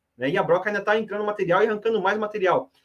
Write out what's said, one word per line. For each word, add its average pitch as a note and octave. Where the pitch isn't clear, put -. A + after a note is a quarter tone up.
né? B2+
E F3
a F#3+
broca F3
ainda G3+
tá G#3
entrando G#3
material G3
e A3+
arrancando G#3+
mais G3
material. F#3